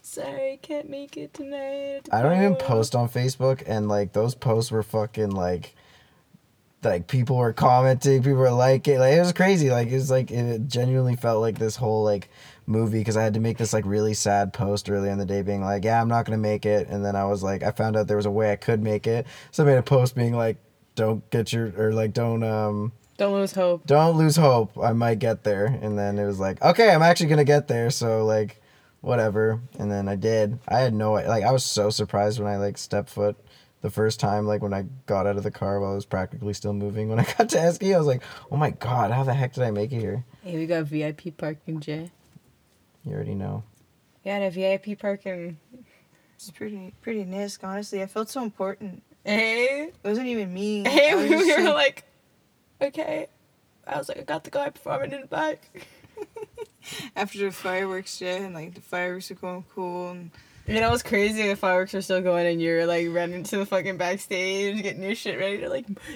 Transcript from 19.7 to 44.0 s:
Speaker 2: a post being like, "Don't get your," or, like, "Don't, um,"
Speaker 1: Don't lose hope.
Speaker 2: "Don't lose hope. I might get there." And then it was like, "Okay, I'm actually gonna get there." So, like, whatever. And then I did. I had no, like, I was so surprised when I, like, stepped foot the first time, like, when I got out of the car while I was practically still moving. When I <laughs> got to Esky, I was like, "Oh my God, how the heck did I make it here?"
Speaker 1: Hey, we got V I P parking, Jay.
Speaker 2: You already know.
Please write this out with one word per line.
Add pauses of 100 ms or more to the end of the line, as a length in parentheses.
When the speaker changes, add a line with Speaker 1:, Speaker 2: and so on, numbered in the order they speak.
Speaker 2:
a
post
being
like, (380)
"Don't
get
your,"
or,
like,
"Don't,
um," (240)
Speaker 1:
Don't
lose
hope.
Speaker 2:
"Don't
lose
hope.
I
might
get
there."
And
then
it
was
like,
"Okay,
I'm
actually
gonna
get
there."
So,
like, (420)
whatever. (180)
And
then
I
did. (100)
I
had
no,
like,
I
was
so
surprised
when
I,
like,
stepped
foot (460)
the
first
time,
like,
when
I (180)
got
out
of
the
car
while
I
was
practically
still
moving.
When
I
<laughs>
got
to
Esky,
I
was
like, (280)
"Oh
my
God,
how
the
heck
did
I
make
it
here?" (180)
Speaker 1:
Hey,
we
got
V
I
P
parking,
Jay. (920)
Speaker 2:
You
already
know. (600)